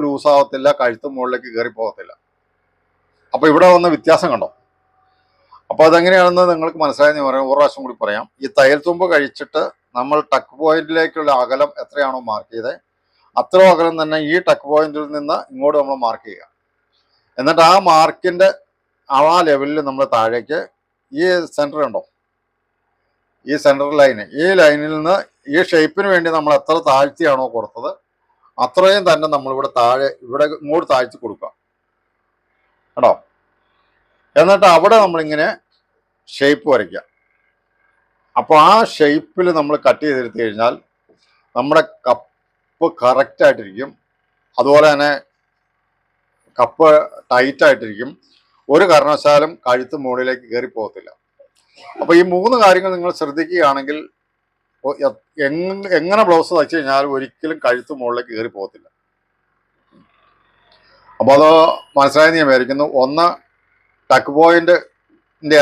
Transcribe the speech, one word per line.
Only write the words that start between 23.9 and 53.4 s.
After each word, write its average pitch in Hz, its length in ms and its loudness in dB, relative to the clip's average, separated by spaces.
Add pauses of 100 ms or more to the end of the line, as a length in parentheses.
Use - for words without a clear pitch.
ലൈന്, 120 240 0 (160)
ഈ 165 40 -2 (140)
ലൈനിൽ 151 380 2
നിന്ന് 160 200 -2 (380)
ഈ - 20 0 (140)
ഷേപ്പിന് 165 420 0
വേണ്ടി 170 240 0
നമ്മൾ 147 220 0
എത്ര 156 180 -2 (140)
താഴ്ത്തിയാണോ 139 640 0
കൊടുത്തത്, 117 360 -10 (720)
അത്രയും 190 440 2
തന്നെ 156 260 0
നമ്മളിവിടെ 135 360 -4 (100)
താഴെ, 131 280 0 (180)
ഇവിടെ 139 200 -2 (140)
ഇങ്ങോട്ട് 156 320 -4
താഴ്ത്തി 127 320 -2
കൊടുക്കുക 98 260 -12 (1400)
കേട്ടോ. 120 180 2 (1300)
എന്നിട്ട് 190 340 4
അവിടെ 202 280 4
നമ്മളിങ്ങനെ 160 440 -4 (880)
ഷേപ്പ് 147 360 0
വരയ്ക്കുക. 92 320 -4 (1400)
അപ്പൊ 156 140 0 (160)
ആ - 20 6 (240)
ഷേപ്പിൽ 156 500 -2 (140)
നമ്മൾ 147 140 -4 (140)
കട്ട് 123 180 -2
ചെയ്തെടുത്തു 120 360 -6
കഴിഞ്ഞാൽ 113 320 -4 (840)
നമ്മുടെ 156 260 0 (240)
കപ്പ് - 800 -6 (160)
കറക്റ്റ് 131 420 0
ആയിട്ടിരിക്കും. 113 460 -4 (680)
അതുപോലെ 147 340 4
തന്നെ 147 180 -2 (1500)
കപ്പ് 156 300 2 (440)
ടൈറ്റ് 127 340 0
ആയിട്ടിരിക്കും. 120 440 -2 (640)
ഒരു 175 160 4
കാരണവശാലും 147 600 2 (160)
കഴുത്ത് 127 360 -4
മുകളിലേക്ക് 127 480 -6
കയറി 123 240 -6
പോകത്തില്ല. 101 360 -12 (920)
അപ്പൊ 160 180 -2
ഈ - 20 6 (120)
മൂന്ന് 208 320 -4
കാര്യങ്ങൾ 185 300 4
നിങ്ങൾ 175 260 -6
ശ്രദ്ധിക്കുകയാണെങ്കിൽ 147 760 -2 (920)